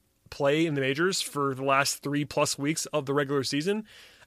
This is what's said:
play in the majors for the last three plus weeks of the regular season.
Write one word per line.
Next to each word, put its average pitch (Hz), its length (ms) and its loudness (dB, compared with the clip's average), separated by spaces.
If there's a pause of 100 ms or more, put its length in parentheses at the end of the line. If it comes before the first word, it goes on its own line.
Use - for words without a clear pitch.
(300)
play 151 360 2
in 151 80 0
the 143 60 0
majors 147 400 0
for 139 340 -2
the 131 80 -8
last 135 400 2
three 143 220 0
plus - 340 0
weeks 147 280 -2
of 147 200 -2
the 139 80 0
regular 143 300 0
season. 196 400 -2 (420)